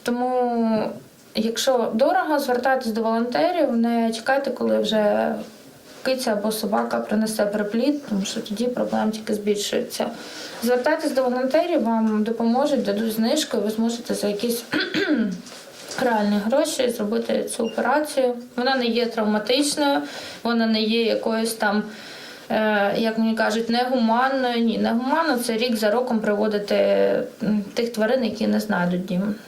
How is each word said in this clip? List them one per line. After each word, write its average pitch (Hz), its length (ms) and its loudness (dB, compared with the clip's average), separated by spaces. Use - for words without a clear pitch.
Тому, 240 840 0
якщо 226 580 0
дорого, 302 460 4
звертайтесь 254 520 0
до 220 100 -2
волонтерів, 240 760 2
не 233 340 2
чекайте, 269 400 0
коли 220 280 0
вже 214 560 2
киця 254 300 0
або 208 180 0
собака 226 480 -2
принесе 214 460 0
приплід, 226 640 0
тому 196 160 0
що - 160 -6
тоді 214 240 -4
проблем 220 460 0
тільки 214 220 -4
збільшується. 202 760 -2
Звертайтесь 277 480 2
до 262 120 2
волонтерів, 262 600 2
вам 220 400 2
допоможуть, 233 600 2
дадуть 208 300 0
знижку, 240 440 0
і - 20 2
ви 208 100 0
зможете 226 440 -2
за 202 140 -2
якісь 226 420 -2
<clears throat> - 40 -6
реальні 208 440 2
гроші 269 440 2
зробити 226 540 -2
цю - 220 -4
операцію. 254 680 0
Вона 254 200 0
не 247 100 0
є 233 200 0
травматичною, 277 960 0
вона 226 220 2
не 220 160 2
є 226 220 2
якоюсь 226 500 0
там, 208 300 0
е, 214 480 2
як 226 200 0
мені 220 180 0
кажуть, 220 340 0
негуманною. 247 960 2
Ні, 208 140 2
негуманно — 254 680 0
це 226 140 -2
рік 233 180 0
за 208 160 2
роком 233 280 0
приводити, 208 560 0
м, 208 200 0
тих 233 180 -2
тварин, 233 340 2
які 214 220 -2
не 214 120 2
знайдуть 180 460 0
дім. 202 300 -2